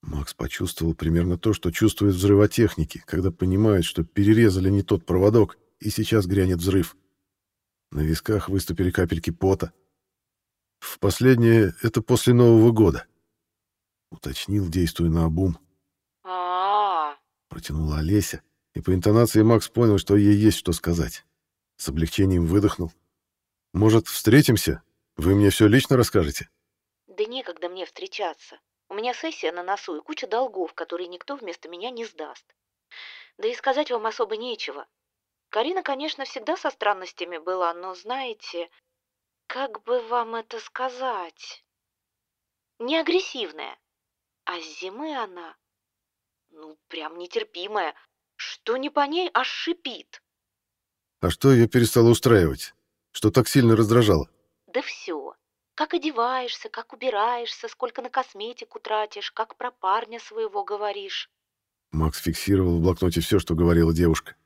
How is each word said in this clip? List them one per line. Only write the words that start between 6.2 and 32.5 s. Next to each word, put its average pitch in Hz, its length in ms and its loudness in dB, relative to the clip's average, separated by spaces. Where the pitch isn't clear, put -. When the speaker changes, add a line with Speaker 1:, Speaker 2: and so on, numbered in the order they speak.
Speaker 1:
грянет 92 320 2
взрыв. 92 380 0
На 76 100 -6
висках 80 480 -2
выступили 92 420 -2
капельки 85 400 -2
пота. 92 420 0
«В - 200 -16
последнее 113 840 4
это 117 200 0
после 123 320 2
Нового 117 360 8
года», 107 360 2
уточнил, 92 580 -6
действуя 85 400 0
наобум. 82 500 0
Speaker 2:
«А-а-а». 185 960 -2
Speaker 1:
Протянула 76 500 -6
Олеся, 98 440 0
и 87 80 -8
по 92 100 0
интонации 110 500 4
Макс 110 260 4
понял, 113 300 4
что 98 180 2
ей 104 200 6
есть 104 220 4
что - 140 -4
сказать. 85 520 -4
С - 120 -10
облегчением 85 580 0
выдохнул. 95 460 0
«Может, 110 360 4
встретимся? 110 760 2
Вы 87 180 2
мне 101 140 6
все 107 180 4
лично 131 300 4
расскажете?» 92 540 0
Speaker 2:
«Да 196 180 -6
некогда 190 460 -10
мне 180 160 -12
встречаться. - 720 -12
У 185 60 -16
меня 233 200 -6
сессия - 360 -8
на 175 120 -12
носу 180 340 -8
и 156 40 -10
куча - 260 -12
долгов, 202 480 -4
которые 175 340 -10
никто 180 280 -14
вместо 180 320 -14
меня 180 220 -12
не 233 140 -12
сдаст. 151 500 -18